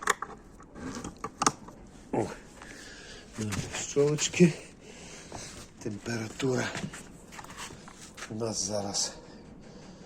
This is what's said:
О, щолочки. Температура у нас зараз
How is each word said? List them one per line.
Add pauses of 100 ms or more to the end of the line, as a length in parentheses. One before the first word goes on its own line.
(2000)
О, (1500)
щолочки. (1300)
Температура (1600)
у
нас
зараз (920)